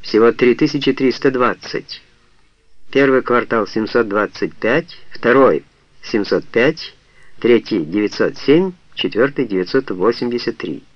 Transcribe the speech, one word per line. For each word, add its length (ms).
Всего 300
три 240
тысячи 380
триста 360
двадцать. 720
Первый 300
квартал 460
семьсот 420
двадцать 460
пять, 420
второй 520
семьсот 440
пять, 500
третий 460
девятьсот 540
семь, 320
четвертый 500
девятьсот 460
восемьдесят 640
три. 260